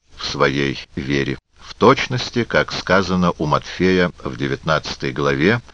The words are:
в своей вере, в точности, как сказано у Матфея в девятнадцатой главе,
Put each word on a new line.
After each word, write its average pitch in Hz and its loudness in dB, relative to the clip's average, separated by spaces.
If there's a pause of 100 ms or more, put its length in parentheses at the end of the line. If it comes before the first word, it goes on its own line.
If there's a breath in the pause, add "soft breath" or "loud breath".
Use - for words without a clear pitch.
(160)
в - -10
своей 69 -2 (100)
вере, 67 -2 (180)
в - -20
точности, 123 2
как 76 0
сказано 90 2
у 78 -2
Матфея 87 2 (100)
в 67 -8
девятнадцатой 69 -2
главе, 71 2 (140)